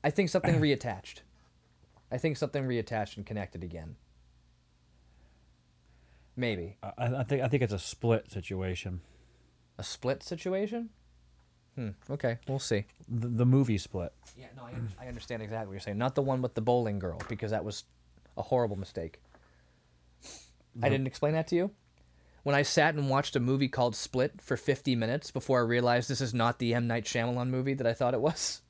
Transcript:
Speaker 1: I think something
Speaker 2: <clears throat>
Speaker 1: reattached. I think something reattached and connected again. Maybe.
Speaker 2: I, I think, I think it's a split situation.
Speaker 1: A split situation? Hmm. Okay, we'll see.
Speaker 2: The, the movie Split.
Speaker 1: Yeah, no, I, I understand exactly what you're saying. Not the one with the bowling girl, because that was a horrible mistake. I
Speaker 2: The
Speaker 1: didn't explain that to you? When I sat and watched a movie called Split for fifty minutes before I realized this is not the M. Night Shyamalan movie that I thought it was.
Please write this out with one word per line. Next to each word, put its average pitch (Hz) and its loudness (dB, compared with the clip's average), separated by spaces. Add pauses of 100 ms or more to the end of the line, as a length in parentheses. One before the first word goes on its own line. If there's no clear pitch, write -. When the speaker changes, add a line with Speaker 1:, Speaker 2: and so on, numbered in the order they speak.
Speaker 1:
I 151 2
think 180 2
something 165 4
Speaker 2:
<clears throat> - -
Speaker 1:
reattached. 123 0 (880)
I 127 -2
think 151 0
something 143 0
reattached 113 -2
and 98 -8
connected 95 -6
again. 82 -10 (2500)
Maybe. 101 -2
Speaker 2:
I, 98 -10
I 123 0
think, 127 2
I 127 2
think 127 4
it's 104 2
a 98 -2
split - 0
situation. 92 -4 (760)
Speaker 1:
A - -10
split - -4
situation? 208 -4 (840)
Hmm. 117 -4 (200)
Okay, 120 -2 (100)
we'll 135 -2
see. 104 0 (240)
Speaker 2:
The, 120 -2
the 120 4
movie 127 6
Split. 90 -6 (240)
Speaker 1:
Yeah, 127 -20
no, 127 -16
I, 117 -16 (320)
I 127 -12
understand 117 -8
exactly 110 -6
what 95 -10
you're 98 -8
saying. 101 -4
Not 127 0
the 147 2
one 127 0
with 123 -2
the 117 0
bowling 113 2
girl, 87 -4 (120)
because 107 -4
that 104 -2
was 104 -8 (520)
a - -4
horrible 120 0
mistake. 85 -8 (1000)
I - -18 (600)
Speaker 2:
The - 6
Speaker 1:
didn't 135 2
explain 147 0
that 160 0
to 175 2
you? 185 2 (720)
When 143 2
I 143 6
sat 151 4
and 143 0
watched 139 2
a 131 4
movie 135 2
called 123 2
Split - -2
for - -2
fifty 135 0
minutes 117 -2
before 131 2
I 117 4
realized 120 4
this 135 -2
is 123 -2
not 117 2
the 117 0
M. 120 0
Night 117 0
Shyamalan 123 0
movie 131 0
that 131 0
I 113 4
thought 123 2
it 113 2
was. - 0